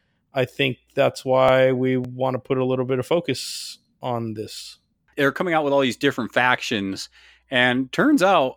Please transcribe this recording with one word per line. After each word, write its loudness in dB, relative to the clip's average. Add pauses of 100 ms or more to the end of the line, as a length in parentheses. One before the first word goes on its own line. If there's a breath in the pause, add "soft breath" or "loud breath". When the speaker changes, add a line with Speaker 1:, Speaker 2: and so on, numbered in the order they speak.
(340)
Speaker 1:
I 0
think -2 (180)
that's 0
why 4
we 0
wanna -4
put -4
a 0
little -2
bit -2
of -4
focus -4 (220)
on -6
this. -14 (400)
Speaker 2:
They're 2
coming -4
out 0
with 0
all 4
these 0
different -2
factions, 0 (400 soft breath)
and 2
turns 2
out 2